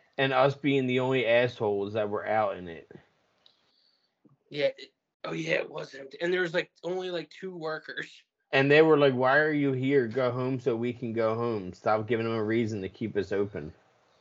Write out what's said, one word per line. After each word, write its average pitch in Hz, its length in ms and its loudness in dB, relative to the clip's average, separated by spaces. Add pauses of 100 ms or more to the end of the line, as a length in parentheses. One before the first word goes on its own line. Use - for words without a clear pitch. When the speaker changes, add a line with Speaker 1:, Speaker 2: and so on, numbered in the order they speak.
(180)
Speaker 1:
and 135 140 0
us 135 240 4
being 139 320 0
the 127 140 0
only 127 260 0
assholes 110 680 2
that 107 160 -2
were 101 160 -6
out 104 300 0
in 90 140 -12
it. 78 200 -16 (1600)
Speaker 2:
Yeah. 143 180 -2 (100)
It, 135 160 -20 (320)
oh, 165 80 -8
yeah, 160 220 -4
it - 140 -6
was 151 260 -12
empty. 139 260 -18
And 175 100 -2
there 185 100 0
was, 165 120 -4
like, 165 180 -4 (120)
only, 185 280 -6
like, 160 180 -8
two 190 260 -14
workers. 156 540 -10 (420)
Speaker 1:
And 139 200 4
they 151 100 10
were 160 160 6
like, 143 160 6
"Why 127 240 4
are 156 140 2
you 143 220 0
here? 131 340 2
Go 123 240 0
home 127 280 -2
so 123 160 0
we 120 180 -2
can 117 200 -8
go 110 220 2
home. 110 380 -4
Stop 110 340 -2
giving 113 180 0
them 113 100 -2
a 110 80 -2
reason 110 380 0
to 95 80 -6
keep 107 260 -8
us 98 160 -2
open." 98 400 -4 (500)